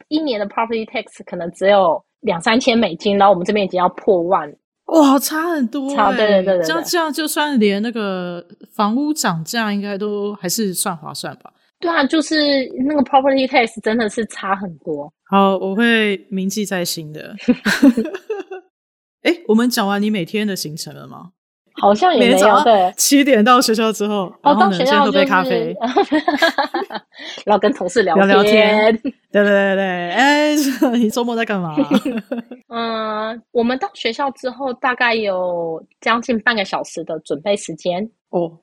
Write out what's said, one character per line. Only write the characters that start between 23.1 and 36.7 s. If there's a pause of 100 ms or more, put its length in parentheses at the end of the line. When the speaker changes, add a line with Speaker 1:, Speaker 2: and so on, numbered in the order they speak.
Speaker 2:
点
到
学
校
之
后，
Speaker 1:
哦，
Speaker 2:
然
后
呢，
Speaker 1:
到
学
校
就
是，
Speaker 2:
先
喝
杯
咖
啡。
Speaker 1:
<laughs>
然
后
跟
同
事
聊
天。
Speaker 2:
聊
聊
天。
对， (200)
对，
对，
对。
诶， (260)
<laughs>
你
周
末
在
干
嘛？ (500)
Speaker 1:
<laughs>
嗯， (120)
我
们
到
学
校
之
后
大
概
有 (180)
将
近
半
个
小